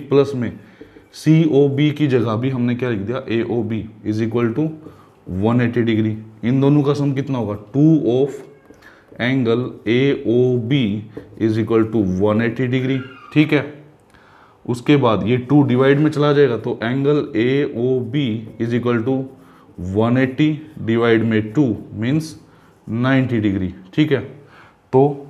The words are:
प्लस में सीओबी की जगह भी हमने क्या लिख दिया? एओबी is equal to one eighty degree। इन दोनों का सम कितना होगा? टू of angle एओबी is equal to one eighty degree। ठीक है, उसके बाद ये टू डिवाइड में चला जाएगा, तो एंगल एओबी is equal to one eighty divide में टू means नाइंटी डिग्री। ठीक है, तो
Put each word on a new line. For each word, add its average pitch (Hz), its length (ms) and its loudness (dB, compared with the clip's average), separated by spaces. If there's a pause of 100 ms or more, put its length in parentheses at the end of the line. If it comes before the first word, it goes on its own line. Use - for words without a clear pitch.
प्लस 139 260 2
में 113 240 -6 (560)
सीओबी 147 760 4
की 147 160 -2
जगह 117 280 0
भी 127 140 -2
हमने 120 260 -2
क्या 127 140 -4
लिख 107 100 -4
दिया? 107 320 -6
एओबी 110 580 -4 (160)
is 107 160 -2
equal 117 320 0
to 156 160 -2 (720)
one 117 200 2
eighty 120 240 0
degree। 110 300 0 (300)
इन 131 160 2
दोनों 143 220 4
का 143 100 0
सम 143 200 -2
कितना 135 240 -4
होगा? 104 160 -4 (200)
टू 156 220 6 (180)
of 135 160 0 (920)
angle 123 500 0 (180)
एओबी 123 1120 0 (360)
is 110 180 0
equal 110 340 2
to 117 60 -2 (240)
one 107 200 2
eighty 117 300 -2
degree। 131 280 -2 (340)
ठीक 151 200 4
है, - 300 -4 (840)
उसके 123 320 2
बाद 107 300 2
ये 123 120 2
टू 143 240 4
डिवाइड 131 360 4
में 151 120 2
चला 147 220 2
जाएगा, 135 240 4
तो 117 260 -6
एंगल 139 540 -2
एओबी 120 1120 -2 (140)
is 117 120 -2
equal 120 300 0
to 131 200 -2 (720)
one 117 220 2
eighty 147 400 0 (300)
divide 113 380 2
में 107 280 0
टू 123 240 0 (220)
means 139 360 -2 (520)
नाइंटी 120 520 0
डिग्री। 95 340 -2 (200)
ठीक 151 180 2
है, 131 80 2 (760)
तो 143 360 2